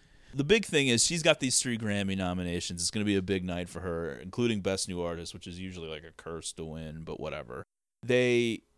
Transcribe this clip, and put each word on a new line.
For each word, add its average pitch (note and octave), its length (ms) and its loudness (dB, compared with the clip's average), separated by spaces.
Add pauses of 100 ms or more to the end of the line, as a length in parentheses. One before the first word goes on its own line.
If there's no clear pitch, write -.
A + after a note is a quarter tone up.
(340)
The C#3 120 0
big G#3+ 180 6
thing C#3+ 240 4
is A#2 180 6
she's E3+ 180 0
got D#3+ 180 6
these C3 200 2
three A#2+ 160 0
Grammy G2+ 380 0
nominations. F2+ 680 -2
It's F2 100 -2
gonna G#2 140 0
be G2+ 120 4
a F#2+ 40 4
big F#2 220 0
night F2+ 240 -4
for E2 140 -10
her, E2+ 320 -4
including G2+ 480 0
Best F#2+ 260 0
New F2+ 140 -4
Artist, E2+ 320 -4
which - 140 -14
is F2 120 -10
usually, F2+ 300 -8
like, D#2 160 -10
a D#2+ 100 -18
curse E2 380 -8
to E2+ 100 -10
win, D#2+ 400 -8
but D#2 160 -8
whatever. C#2+ 440 -8 (380)
They A#2+ 600 4 (160)